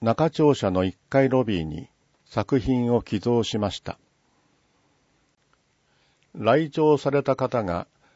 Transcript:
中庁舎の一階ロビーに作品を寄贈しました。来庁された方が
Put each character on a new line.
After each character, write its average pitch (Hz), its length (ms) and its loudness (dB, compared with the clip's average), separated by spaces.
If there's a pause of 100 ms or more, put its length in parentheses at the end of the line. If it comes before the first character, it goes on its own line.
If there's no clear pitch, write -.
中 113 280 2
庁 147 240 4
舎 101 180 -2
の 92 120 2
一 92 140 -2 (120)
階 135 200 4
ロ 127 140 2
ビ 104 180 -2
ー - 20 -2
に 78 260 -8 (360)
作 120 340 0
品 120 340 0
を 117 80 2
寄 - 180 -4
贈 120 240 0
し - 140 -4
ま 104 140 -2
し - 100 -12
た。 - 160 -14 (2250)
来 139 360 0
庁 151 280 0
さ 135 140 -6
れ 143 120 -2
た 131 140 -2
方 123 260 -4
が 87 240 -8 (280)